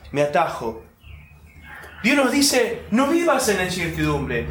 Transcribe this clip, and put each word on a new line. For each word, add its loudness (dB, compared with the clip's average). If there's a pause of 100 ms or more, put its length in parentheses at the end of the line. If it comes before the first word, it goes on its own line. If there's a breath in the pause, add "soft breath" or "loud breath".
(120)
me 0
atajo". -2 (1200)
Dios 2
nos 4
dice, 2
"No 2
vivas 2
en 2
la 0
incertidumbre, -2